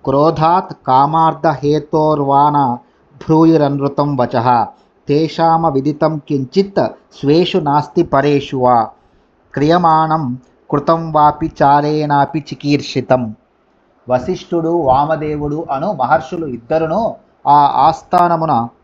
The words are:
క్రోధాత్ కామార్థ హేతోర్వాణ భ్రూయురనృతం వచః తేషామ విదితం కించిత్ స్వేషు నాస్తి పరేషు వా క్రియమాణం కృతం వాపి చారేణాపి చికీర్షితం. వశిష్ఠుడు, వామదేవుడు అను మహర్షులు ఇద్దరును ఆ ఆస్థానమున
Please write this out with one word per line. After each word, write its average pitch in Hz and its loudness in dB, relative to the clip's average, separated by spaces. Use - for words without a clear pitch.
క్రోధాత్ 156 0
కామార్థ 151 2
హేతోర్వాణ 147 0
భ్రూయురనృతం 147 0
వచః 120 0
తేషామ 165 0
విదితం 151 -2
కించిత్ 147 -2
స్వేషు 170 2
నాస్తి 147 -2
పరేషు 139 0
వా 123 2
క్రియమాణం 156 0
కృతం 160 -2
వాపి 151 0
చారేణాపి 147 0
చికీర్షితం. 139 -2
వశిష్ఠుడు, 170 -4
వామదేవుడు 151 -2
అను 143 -6
మహర్షులు 160 -4
ఇద్దరును 160 -4
ఆ 143 6
ఆస్థానమున 160 0